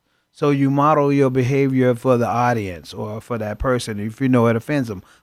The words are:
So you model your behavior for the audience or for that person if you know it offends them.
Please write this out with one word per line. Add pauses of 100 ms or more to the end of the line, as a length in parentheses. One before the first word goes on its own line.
(300)
So
you
model
your
behavior
for
the
audience
or
for
that
person
if
you
know
it
offends
them. (200)